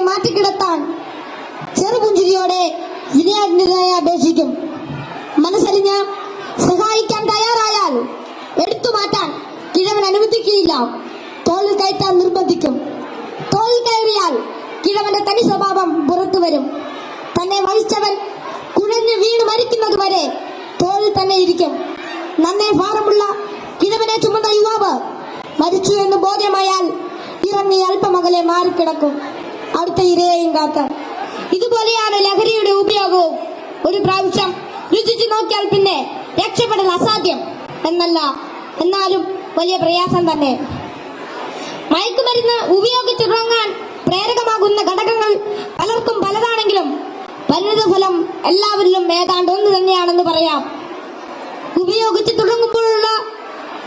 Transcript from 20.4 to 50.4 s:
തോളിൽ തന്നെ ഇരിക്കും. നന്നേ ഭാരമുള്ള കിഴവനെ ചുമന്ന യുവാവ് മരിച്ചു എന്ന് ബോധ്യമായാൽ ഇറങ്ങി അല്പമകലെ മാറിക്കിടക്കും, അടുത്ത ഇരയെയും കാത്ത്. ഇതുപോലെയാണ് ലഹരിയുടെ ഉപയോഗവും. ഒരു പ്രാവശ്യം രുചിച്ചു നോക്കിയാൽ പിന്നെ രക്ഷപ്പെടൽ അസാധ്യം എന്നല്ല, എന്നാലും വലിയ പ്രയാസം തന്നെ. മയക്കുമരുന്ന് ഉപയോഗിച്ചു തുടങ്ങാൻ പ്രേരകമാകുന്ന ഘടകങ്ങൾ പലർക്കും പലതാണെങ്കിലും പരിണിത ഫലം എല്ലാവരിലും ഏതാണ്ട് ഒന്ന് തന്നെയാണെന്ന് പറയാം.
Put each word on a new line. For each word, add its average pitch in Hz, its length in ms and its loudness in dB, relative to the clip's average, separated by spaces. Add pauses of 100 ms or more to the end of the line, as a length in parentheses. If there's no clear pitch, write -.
തോളിൽ 403 360 2
തന്നെ 381 260 2
ഇരിക്കും. 339 280 2 (720)
നന്നേ 403 260 0 (100)
ഭാരമുള്ള 415 420 2 (580)
കിഴവനെ 440 440 2
ചുമന്ന 427 240 2 (100)
യുവാവ് 415 340 2 (720)
മരിച്ചു 370 320 2 (100)
എന്ന് 392 120 4
ബോധ്യമായാൽ 381 680 2 (640)
ഇറങ്ങി 392 300 2 (100)
അല്പമകലെ 359 520 2 (100)
മാറിക്കിടക്കും, 320 640 2 (640)
അടുത്ത 349 220 0 (120)
ഇരയെയും 339 440 4
കാത്ത്. 302 280 0 (720)
ഇതുപോലെയാണ് 440 680 2
ലഹരിയുടെ 403 480 4 (100)
ഉപയോഗവും. 370 520 2 (540)
ഒരു 370 160 0
പ്രാവശ്യം 381 460 0 (440)
രുചിച്ചു 453 380 2
നോക്കിയാൽ 427 400 0
പിന്നെ 392 240 4 (440)
രക്ഷപ്പെടൽ 415 560 0
അസാധ്യം 370 440 0 (480)
എന്നല്ല, 339 300 2 (640)
എന്നാലും 381 400 0 (360)
വലിയ 359 180 0
പ്രയാസം 349 540 2
തന്നെ. 294 220 0 (1400)
മയക്കുമരുന്ന് 480 640 0 (200)
ഉപയോഗിച്ചു 480 480 2
തുടങ്ങാൻ 453 440 2 (380)
പ്രേരകമാകുന്ന 415 760 2 (100)
ഘടകങ്ങൾ 427 400 2 (480)
പലർക്കും 453 460 0
പലതാണെങ്കിലും 415 640 0 (600)
പരിണിത 403 320 2 (100)
ഫലം 381 220 2 (360)
എല്ലാവരിലും 381 720 2
ഏതാണ്ട് 359 320 2
ഒന്ന് 403 240 4
തന്നെയാണെന്ന് 359 540 2
പറയാം. 320 320 0 (1200)